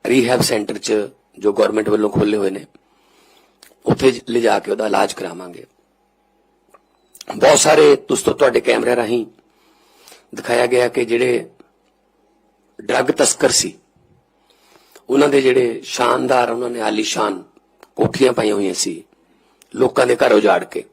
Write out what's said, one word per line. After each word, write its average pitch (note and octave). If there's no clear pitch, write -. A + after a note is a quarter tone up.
ਰੀਹੈਬ B2
ਸੈਂਟਰ G#2+
ਚ G#2+
ਜੋ G2+
ਗੌਰਮੈਂਟ G#2
ਵੱਲੋਂ G#2
ਖੋਲ੍ਹੇ G#2
ਹੋਏ F#2+
ਨੇ, G2
ਉੱਥੇ C3
ਜ-, A#2+
ਲਿਜਾ A2+
ਕੇ G2+
ਉਹਦਾ G#2+
ਇਲਾਜ G2+
ਕਰਾਵਾਂਗੇ। F2
ਬਹੁਤ C#3
ਸਾਰੇ D3+
ਦੋਸਤੋ, -
ਤੁਹਾਡੇ A#2+
ਕੈਮਰੇ A#2+
ਰਾਹੀਂ A#2
ਦਿਖਾਇਆ B2
ਗਿਆ B2
ਕਿ A#2+
ਜਿਹੜੇ A#2
ਡਰੱਗ B2+
ਤਸਕਰ -
ਸੀ, -
ਉਹਨਾਂ C#3
ਦੇ C#3
ਜਿਹੜੇ B2
ਸ਼ਾਨਦਾਰ, B2
ਉਹਨਾਂ A#2+
ਨੇ A#2+
ਆਲੀਸ਼ਾਨ G#2+
ਕੋਠੀਆਂ B2+
ਪਾਈਆਂ A2
ਹੋਈਆਂ G2
ਸੀ, -
ਲੋਕਾਂ B2+
ਦੇ B2
ਘਰ B2+
ਉਜਾੜ G2
ਕੇ -